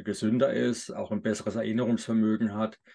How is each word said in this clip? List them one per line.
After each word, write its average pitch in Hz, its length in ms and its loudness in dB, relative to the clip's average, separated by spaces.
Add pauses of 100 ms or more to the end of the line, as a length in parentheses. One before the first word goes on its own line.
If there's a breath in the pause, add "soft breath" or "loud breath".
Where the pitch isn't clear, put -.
gesünder 117 480 2
ist, 123 380 -2
auch - 220 -6
ein 104 100 -2
besseres 104 320 -2
Erinnerungsvermögen 110 1000 2
hat. 110 260 -2 (140 loud breath)